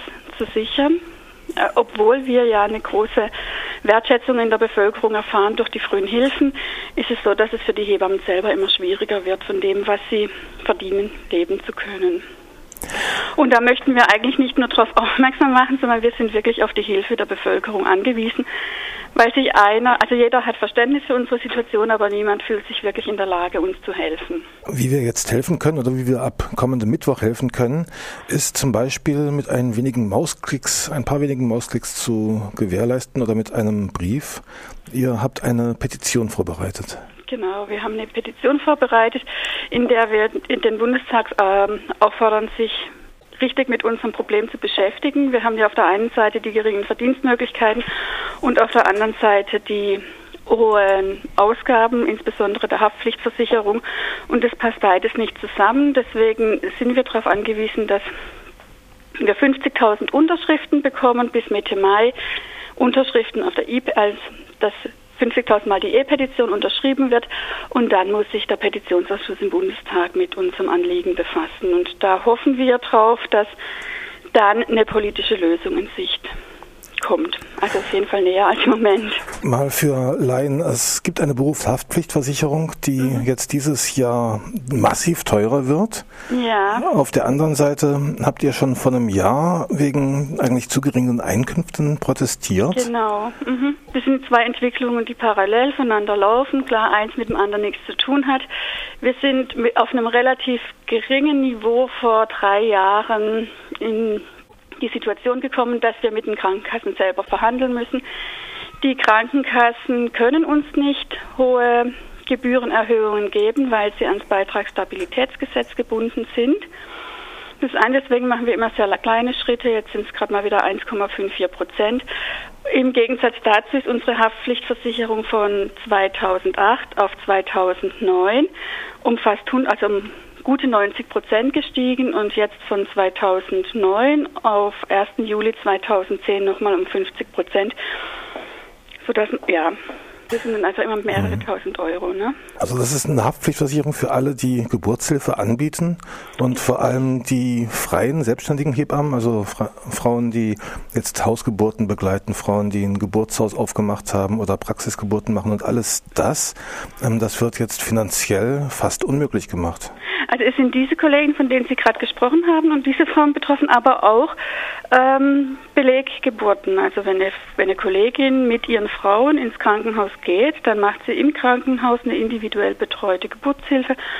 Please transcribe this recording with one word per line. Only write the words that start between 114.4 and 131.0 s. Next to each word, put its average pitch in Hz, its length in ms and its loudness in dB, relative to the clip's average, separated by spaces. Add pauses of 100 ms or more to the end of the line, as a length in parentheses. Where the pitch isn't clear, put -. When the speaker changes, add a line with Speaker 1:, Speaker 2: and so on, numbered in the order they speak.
Speaker 1:
gebunden 226 580 -4
sind. 254 240 2 (1040)
Das 269 160 -2
eine, 262 260 0
deswegen 254 260 -2
machen 240 200 -2
wir 226 80 2
immer 226 200 -2
sehr 208 120 0
la-, 196 100 -2
kleine 233 380 -2
Schritte. 240 340 -2
Jetzt 220 220 -4
sind's 214 220 -8
grad - 180 -6
mal 202 120 -2
wieder 202 200 0
eins 196 240 -2
Komma 202 220 -4
fünf 196 240 -6
vier 185 140 -2
Prozent. 214 560 -4 (680)
Im 254 180 4
Gegensatz 240 520 2
dazu 220 340 2
ist 262 80 -4
unsere 240 320 -2
Haftpflichtversicherung 226 1080 -2
von 202 440 0 (160)
zweitausendacht 196 1160 0
auf 196 120 0 (140)
zweitausendneun 190 1200 2 (560)
um 233 160 2
fast - 320 0
hun-, 262 160 2
also 202 180 2
um 208 240 -2 (340)
gute 269 240 2
neunzig 202 400 0